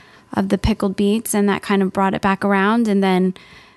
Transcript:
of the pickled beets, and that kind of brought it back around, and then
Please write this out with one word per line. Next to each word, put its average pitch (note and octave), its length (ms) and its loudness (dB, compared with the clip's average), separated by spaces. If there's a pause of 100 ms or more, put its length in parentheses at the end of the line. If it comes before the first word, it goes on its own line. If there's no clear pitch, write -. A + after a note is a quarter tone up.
(320)
of G3 180 -2
the G3+ 80 0
pickled G3+ 380 -2
beets, G#3 380 0
and G3+ 140 2
that G3 140 -2
kind G3 200 0
of F#3 120 -2
brought F#3+ 180 0
it - 80 -6
back G3 240 -2
around, G3+ 440 2
and G3 140 2
then F#3 300 2 (440)